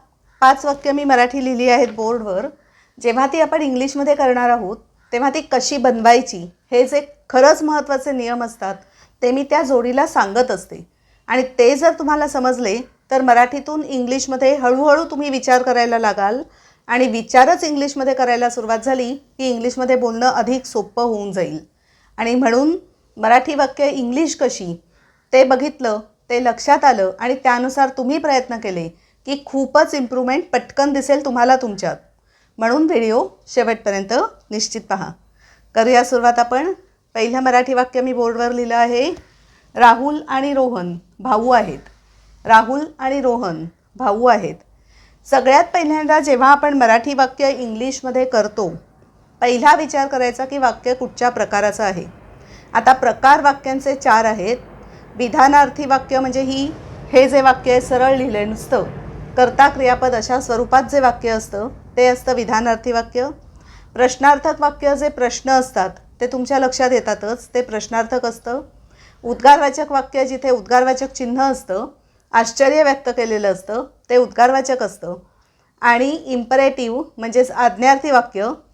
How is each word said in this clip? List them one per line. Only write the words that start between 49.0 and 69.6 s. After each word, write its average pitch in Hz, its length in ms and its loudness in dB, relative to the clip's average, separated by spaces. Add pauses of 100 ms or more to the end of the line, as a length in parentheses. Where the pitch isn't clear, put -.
पहिला 247 340 4
विचार 294 320 -2
करायचा 247 380 -4
की 277 140 -8
वाक्य 247 360 -2
कुठच्या 247 340 -4
प्रकाराचं 208 540 -2
आहे. 185 220 -4 (680)
आता 233 200 4
प्रकार 262 480 2
वाक्यांचे 269 540 -2
चार 226 300 2
आहेत. 220 320 -2 (600)
विधानार्थी 277 680 4
वाक्य 262 340 0
म्हणजे 262 200 -2
ही, 269 320 -4 (360)
हे 262 200 6
जे 269 120 2
वाक्य 254 300 2
आहे 247 100 4
सरळ 262 360 2
लिहिलं 254 220 -4
आहे 208 80 -2
नुसतं, 220 380 -4 (520)
कर्ता 254 320 4
क्रियापद 254 460 0
अशा 247 260 -2
स्वरूपात 247 420 0
जे 277 180 0
वाक्य 240 280 0
असतं, 220 400 -6 (280)
ते 247 100 4
असतं 247 280 0
विधानार्थी 226 580 -2
वाक्य. 233 360 -4 (640)
प्रश्नार्थक 277 640 2
वाक्य 294 360 0
जे 294 120 -2
प्रश्न 247 420 -4
असतात, 254 400 0 (300)
ते 240 60 -4
तुमच्या 254 320 -2
लक्षात 254 340 0
येतातच, 220 640 -4
ते 247 80 -2
प्रश्नार्थक 226 640 -6
असतं. 240 360 -8 (600)
उद्गारवाचक 285 680 2